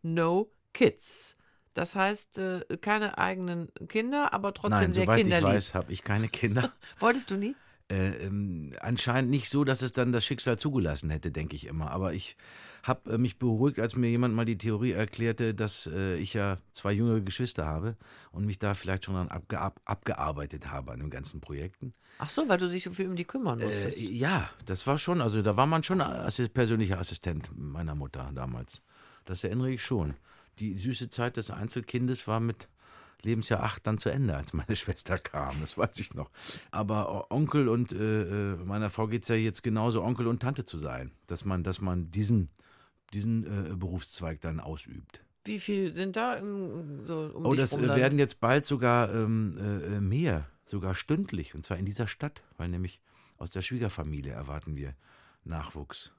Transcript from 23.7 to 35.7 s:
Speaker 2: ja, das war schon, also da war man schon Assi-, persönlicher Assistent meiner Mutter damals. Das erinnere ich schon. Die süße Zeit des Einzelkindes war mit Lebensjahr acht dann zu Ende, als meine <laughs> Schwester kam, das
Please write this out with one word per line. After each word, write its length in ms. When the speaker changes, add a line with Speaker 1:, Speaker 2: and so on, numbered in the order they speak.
Speaker 2:
ja, 500
das 220
war 100
schon, 240
also 220
da 120
war 120
man 160
schon 180
Assi-, 480
persönlicher 480
Assistent 580
meiner 380
Mutter 400
damals. 480
Das 180
erinnere 260
ich 140
schon. 320
Die 180
süße 340
Zeit 280
des 140
Einzelkindes 760
war 120
mit 280
Lebensjahr 400
acht 240
dann 100
zu 120
Ende, 280
als 160
meine 220
<laughs> 0
Schwester 420
kam, 440
das 180